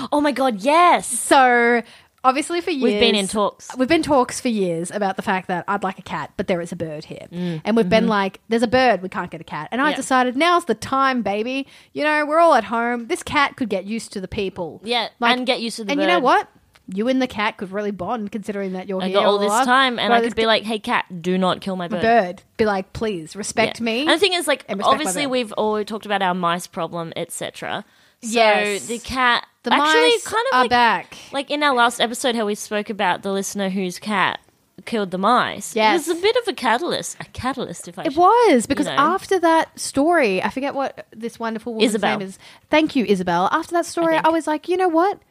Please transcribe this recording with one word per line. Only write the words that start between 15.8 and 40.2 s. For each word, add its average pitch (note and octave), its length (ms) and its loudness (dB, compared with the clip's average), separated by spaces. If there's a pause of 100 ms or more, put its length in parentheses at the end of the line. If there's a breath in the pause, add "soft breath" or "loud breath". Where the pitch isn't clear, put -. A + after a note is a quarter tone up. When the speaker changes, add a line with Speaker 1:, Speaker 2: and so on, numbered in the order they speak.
Speaker 1:
the G3+ 80 -6
Speaker 2:
and C#4+ 100 0
you D4+ 60 2
know F4 100 4
Speaker 1:
bird. D4 60 0
Speaker 2:
what? E4 240 4 (400)
You G3+ 200 -2
and C4 120 2
the B3+ 80 2
cat G#3+ 300 -4
could F#3+ 140 -10
really G#3 180 -4
bond, G3+ 420 -6
considering G3 420 -6
that F#3 140 -8
you're F#3+ 140 -4
Speaker 1:
I F#3 60 -2
Speaker 2:
here F#3 80 -2
Speaker 1:
got G#3 100 4
all G3+ 80 6
Speaker 2:
all G3+ 60 2
Speaker 1:
this G3+ 100 0
Speaker 2:
along. A#3 160 2
Speaker 1:
time, B3 340 4
and G3+ 100 0
Speaker 2:
Got A#3+ 80 6
Speaker 1:
I A#3 40 4
Speaker 2:
this A#3 80 0
Speaker 1:
could G#3+ 60 -8
be A3 80 0
Speaker 2:
ca- A3+ 40 2
Speaker 1:
like, G#3+ 160 2
"Hey, A3 140 -4
cat, A3 280 -2 (160)
do F#3 160 0
not F#3 240 2
kill F#3+ 140 -6
my F3+ 120 -6
Speaker 2:
my F3+ 120 -6
Speaker 1:
bird." - 20 -4
Speaker 2:
bird. G#3 400 2 (160)
Be A3+ 80 2
like, G3 280 -2
"Please F#3+ 420 -6
respect - 440 -2
Speaker 1:
Yeah. A3+ 60 -4
Speaker 2:
me." A3+ 160 -2
Speaker 1:
And D4 80 0
the D#4 100 4
thing F4+ 140 2
is, E4+ 140 -2
like, C#4+ 220 -2
Speaker 2:
and G3 80 -6
respect - 140 2
my - 20 6
Speaker 1:
obviously D4 320 -2
Speaker 2:
bird. C4 60 -4
Speaker 1:
we've B3 220 -2
all G#3+ 300 -2
talked G#3 220 -10
about G3+ 160 -2
our F3+ 140 2
mice F3 320 -2
problem, E3 480 -8
et - 160 -8
cetera. - 520 -8 (380 soft breath)
So A#3 80 -10
Speaker 2:
Yes. G#3 580 2
Speaker 1:
the A#3 120 -6
cat B3 460 0 (180)
Speaker 2:
The A#3+ 100 0
Speaker 1:
actually D4+ 360 4
Speaker 2:
mice A#4 180 0
Speaker 1:
kind A4+ 240 -2
of A#4+ 60 2
Speaker 2:
are C4 40 4
Speaker 1:
like, - 80 0
Speaker 2:
back. A3+ 480 0 (140)
Speaker 1:
like C4+ 200 -6
in D4 120 -2
our C#4 120 2
last A#3 240 2
episode, A#3+ 360 0
how A3+ 100 0
we G#3 100 -2
spoke G#3 360 -6
about F#3+ 320 -2
the G3 80 -4
listener G3 380 -4
whose F#3 300 -4
cat F#3+ 400 -2 (460)
killed G3+ 260 -4
the F3+ 80 -4
mice. G3 560 0
Speaker 2:
Yes. A3 320 2
Speaker 1:
It - 40 -4
was E4+ 80 -2
a - 20 -6
bit A4 160 2
of A#4+ 100 -2
a - 60 -4
catalyst. A#3+ 680 -2
A - 60 -12
catalyst, - 600 -8
if F3 120 -16
I E3+ 40 -10
Speaker 2:
It C#4 100 -2
Speaker 1:
should, D#4 60 0
Speaker 2:
was, F#4+ 480 6
because C#4 200 0
Speaker 1:
you D3+ 60 -4
know. F3+ 60 2
Speaker 2:
after F4+ 400 2
that E4 400 2
story, C#4 600 2